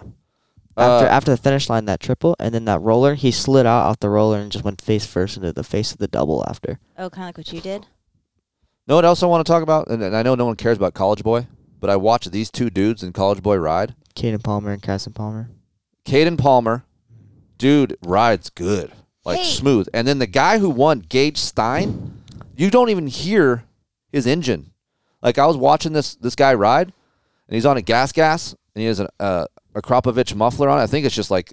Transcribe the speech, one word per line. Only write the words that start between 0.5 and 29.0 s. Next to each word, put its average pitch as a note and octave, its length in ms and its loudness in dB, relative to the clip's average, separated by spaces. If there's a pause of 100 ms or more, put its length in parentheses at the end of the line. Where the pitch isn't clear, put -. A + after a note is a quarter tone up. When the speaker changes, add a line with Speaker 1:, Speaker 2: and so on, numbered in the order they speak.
Speaker 1:
Uh, A#2+ 60 0
Speaker 2:
After, B2 240 4
after - 260 2
the B2 40 4
finish C#3 320 0
line, A2+ 180 -2
that G2 140 -2
triple, E3 400 -2
and A2+ 140 -4
then A2+ 100 -4
that G2 160 0
roller, B2 340 2
he C3+ 160 0
slid C3 360 2
out A2+ 200 4
off G#2+ 140 -2
the G#2 80 -2
roller G#2+ 300 2
and G#2 120 -10
just G2+ 140 -8
went G2+ 160 -6
face G#2+ 260 -2
first - 300 -4
into F#2 160 -6
the - 120 -8
face - 280 -4
of - 60 -16
the G2+ 100 -4
double C2 400 -2
after. - 300 -10 (200)
Speaker 3:
Oh, F3+ 120 -12
kinda F#3 160 -16
like E3+ 120 -18
what D#3 140 -16
you E3 80 -12
did? G3 260 -12 (1000)
Speaker 1:
Know C#3+ 80 4
what E3+ 80 6
else E3+ 180 4
I F3+ 40 2
wanna E3 180 2
talk E3 180 2
about? D#3 260 0
And, A2+ 140 -4
and G2 140 -2
I A2+ 80 0
know C3 100 2
no B2 120 0
one A2+ 100 -2
cares A#2 220 0
about F#2 160 -2
College G2+ 280 0
Boy, A#2 240 0 (320)
but G2 120 -2
I G2+ 60 2
watched G#2 360 0
these G#2+ 180 -6
two A#2 200 -4
dudes G2+ 340 -2
in F2+ 80 -10
College G2 300 0
Boy G2+ 140 0
ride. F2+ 380 -2 (220)
Speaker 2:
Caden A2 260 -4
Palmer G#2 300 -4
and G2+ 100 -10
Casson G2 300 -6
Palmer. A2 380 -10 (540)
Speaker 1:
Caden D#3+ 340 2
Palmer, B2 460 2 (720)
dude, C#3 460 2
rides G2 480 0
good. F2+ 400 -4 (320)
Like, F4 180 -4
Speaker 3:
Hey. F#4 40 -6
Speaker 1:
smooth. C3 480 2
And A#2 160 -2
then C#3 100 0
the B2 80 -2
guy D3 320 2
who G3 120 2
won, C3+ 300 2
Gage C#3 360 0
Stein, - 800 -4 (420)
you F3+ 140 0
don't B3 180 4
even F3+ 180 -2
hear C3+ 580 0 (460)
his C3+ 160 -2
engine. B2 440 -2 (520)
Like, A#2+ 140 0
I C#3 100 4
was D#3+ 120 2
watching D3 340 2
this, D3+ 220 -4
this A#2+ 200 -6
guy C3+ 200 4
ride, B2 320 2 (600)
and - 60 -10
he's A#2 120 0
on C#3+ 100 4
a A2+ 60 -4
gas A#2+ 300 0
gas, D#3 420 0 (200)
and G#2 60 -8
he A2+ 60 -2
has A2 120 -2
an, G2+ 100 -4 (120)